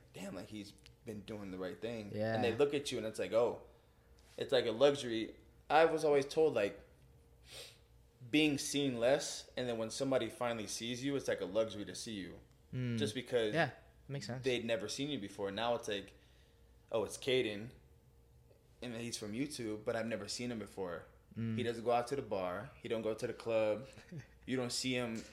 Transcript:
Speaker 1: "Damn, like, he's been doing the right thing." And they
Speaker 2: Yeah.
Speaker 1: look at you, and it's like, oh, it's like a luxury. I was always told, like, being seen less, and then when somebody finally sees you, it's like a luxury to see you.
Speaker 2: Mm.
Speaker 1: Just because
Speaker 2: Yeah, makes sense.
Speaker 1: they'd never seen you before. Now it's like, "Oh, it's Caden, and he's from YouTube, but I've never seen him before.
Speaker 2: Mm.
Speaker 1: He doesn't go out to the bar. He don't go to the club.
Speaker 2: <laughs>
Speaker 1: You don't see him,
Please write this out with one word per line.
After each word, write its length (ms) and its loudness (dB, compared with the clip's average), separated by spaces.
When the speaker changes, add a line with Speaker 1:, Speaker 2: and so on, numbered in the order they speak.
Speaker 1:
"Damn, 180 -10
like, 160 -10
he's 240 -10
been 220 -8
doing 240 -8
the 80 -6
right 200 -6
thing." 360 -6
And 280 2
they 60 4
Speaker 2:
Yeah. 80 0
Speaker 1:
look 160 4
at 180 -2
you, 60 -2
and 80 -2
it's 140 -4
like, 140 -2
oh, 260 4
it's 140 -4
like 140 4
a 60 0
luxury. 640 2
I 160 8
was 180 2
always 220 6
told, 300 4
like, 240 2
being 260 6
seen 420 0
less, 560 2
and 140 -2
then 80 0
when 120 -2
somebody 400 2
finally 380 -2
sees 360 -4
you, 120 0
it's 120 -2
like 140 0
a 40 0
luxury 400 0
to 100 -8
see 180 -8
you. 200 -6
Speaker 2:
Mm. 240 -2
Speaker 1:
Just 160 0
because 400 0
Speaker 2:
Yeah, 160 2
makes 200 -8
sense. 160 -6
Speaker 1:
they'd 220 0
never 220 0
seen 220 -4
you 100 -4
before. 320 -4
Now 240 0
it's 120 -6
like, 240 -4
"Oh, 120 2
it's 140 -6
Caden, 500 0
and 140 -8
he's 220 -6
from 160 -6
YouTube, 520 -4
but 100 0
I've 120 -2
never 200 -4
seen 240 -4
him 80 -6
before. 440 -6
Speaker 2:
Mm. 180 -2
Speaker 1:
He 60 0
doesn't 200 -2
go 80 4
out 160 4
to 80 -2
the 80 0
bar. 480 -4
He 80 -8
don't 140 0
go 100 0
to 140 -4
the 60 -6
club. 540 2
Speaker 2:
<laughs> 100 -8
Speaker 1:
You 100 0
don't 140 0
see 220 0
him, 400 -2